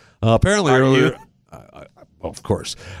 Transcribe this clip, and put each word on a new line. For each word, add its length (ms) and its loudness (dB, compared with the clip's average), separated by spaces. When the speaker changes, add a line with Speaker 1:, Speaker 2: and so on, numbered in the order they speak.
Speaker 1:
Uh, 100 2
apparently 420 2
Speaker 2:
Are 80 4
Speaker 1:
earlier, 240 4
Speaker 2:
you? 100 -2
Speaker 1:
I, 80 -20
I, 280 -20
of 240 -12
course. 320 -6